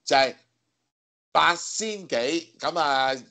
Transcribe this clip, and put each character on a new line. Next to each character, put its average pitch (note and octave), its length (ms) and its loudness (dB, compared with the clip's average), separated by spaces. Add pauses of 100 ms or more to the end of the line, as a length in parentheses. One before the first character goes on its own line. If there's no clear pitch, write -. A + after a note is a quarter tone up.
就 C#3+ 120 0
係 C3 180 2 (960)
八 D#3+ 240 4
仙 G3+ 540 -8
幾， C#3 500 -2
咁 E3 200 -4
啊， C3+ 340 2 (180)